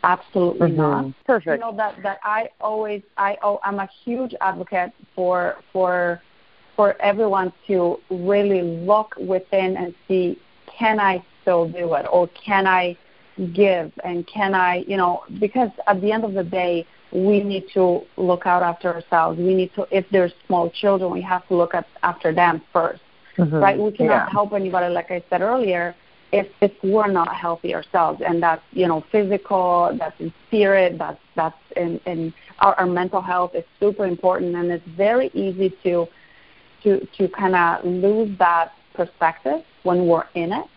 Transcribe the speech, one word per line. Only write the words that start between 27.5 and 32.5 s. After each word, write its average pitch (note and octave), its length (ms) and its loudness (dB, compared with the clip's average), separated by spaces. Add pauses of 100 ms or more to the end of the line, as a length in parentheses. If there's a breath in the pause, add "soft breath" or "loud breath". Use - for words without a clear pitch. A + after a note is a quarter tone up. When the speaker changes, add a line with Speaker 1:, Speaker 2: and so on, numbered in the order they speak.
Speaker 1:
ourselves. D#3+ 540 0
And E3+ 160 0
that's, E3 300 0
you F3+ 160 2
know, D#3+ 240 -2
physical, F#3 840 0
that's D#3+ 220 -8
in E3 160 -10 (140)
spirit, G3 500 4
that's, D#3 220 -8 (160)
that's D#3+ 200 -2 (200)
in, E3+ 300 -4
in E3 280 -6 (240 loud breath)